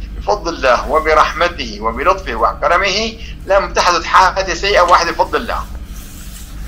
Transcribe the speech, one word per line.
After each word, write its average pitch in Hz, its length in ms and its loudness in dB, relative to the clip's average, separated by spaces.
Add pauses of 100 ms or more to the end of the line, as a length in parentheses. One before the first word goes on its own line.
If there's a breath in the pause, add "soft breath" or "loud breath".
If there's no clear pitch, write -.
(180)
بفضل 156 360 -2
الله 127 340 2
وبرحمته 151 920 2
وبلطفه 123 540 -2
وكرمه 180 760 0 (340 loud breath)
لم 190 260 2
تحدث 175 320 2
حادثة 180 500 2
سيئة 190 260 2
واحدة 170 300 4
بفضل 151 300 0
الله. 92 180 -4 (1080)